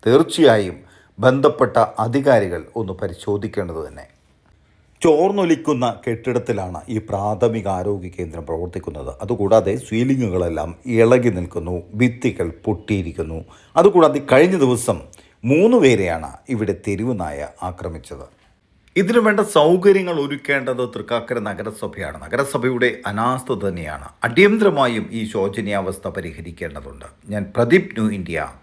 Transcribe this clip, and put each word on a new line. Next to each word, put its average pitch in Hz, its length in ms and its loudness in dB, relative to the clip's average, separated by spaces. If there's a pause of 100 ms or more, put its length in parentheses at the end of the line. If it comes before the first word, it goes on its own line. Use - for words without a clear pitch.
തീർച്ചയായും 117 720 4 (480)
ബന്ധപ്പെട്ട 135 520 4 (280)
അധികാരികൾ 117 580 2 (120)
ഒന്ന് 98 260 -6
പരിശോധിക്കേണ്ടത് 98 840 -6
തന്നെ. 71 200 -18 (960)
ചോർന്നൊലിക്കുന്ന 160 840 2 (180)
കെട്ടിടത്തിലാണ് 110 760 -4 (140)
ഈ - 20 -4 (140)
പ്രാഥമിക 104 580 -2 (120)
ആരോഗ്യ 98 340 -6
കേന്ദ്രം 82 340 -10
പ്രവർത്തിക്കുന്നത്. 82 640 -10 (120)
അതുകൂടാതെ 101 500 0 (140)
സീലിങ്ങുകളെല്ലാം 90 840 -2 (300)
ഇളകി 117 360 6
നിൽക്കുന്നു, 87 400 -6 (240)
ഭിത്തികൾ 117 480 0 (180)
പൊട്ടിയിരിക്കുന്നു. 82 720 -4 (380)
അതുകൂടാതെ 165 460 6 (100)
കഴിഞ്ഞ 170 320 6
ദിവസം 117 340 0 (540)
മൂന്ന് 214 320 6
പേരെയാണ് 87 480 2 (220)
ഇവിടെ 104 220 -2 (120)
തെരുവ് 107 320 -4
നായ 73 300 -8 (200)
ആക്രമിച്ചത്. 82 560 -14 (680)
ഇതിനു 208 320 2
വേണ്ട 208 140 2 (160)
സൗകര്യങ്ങൾ 180 680 4
ഒരുക്കേണ്ടത് 135 600 -4 (120)
തൃക്കാക്കര 117 440 -4 (100)
നഗരസഭയാണ്. 95 760 -10
നഗരസഭയുടെ 127 680 -2 (220)
അനാസ്ഥ 123 560 -2
തന്നെയാണ്. 80 420 -8 (140)
അടിയന്തരമായും 143 840 2 (140)
ഈ - 20 -4 (120)
ശോചനീയാവസ്ഥ 98 760 -4 (100)
പരിഹരിക്കേണ്ടതുണ്ട്. 80 880 -12 (300)
ഞാൻ 101 100 -4 (100)
പ്രദീപ്, 147 420 2
ന്യൂ 110 100 0 (120)
ഇന്ത്യ 80 280 -6 (160)